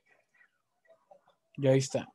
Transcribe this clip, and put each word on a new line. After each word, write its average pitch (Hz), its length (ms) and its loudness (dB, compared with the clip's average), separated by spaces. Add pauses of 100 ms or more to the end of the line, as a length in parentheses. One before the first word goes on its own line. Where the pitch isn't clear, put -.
(1500)
Y 139 140 0
ahí 135 100 4
está. 135 360 -4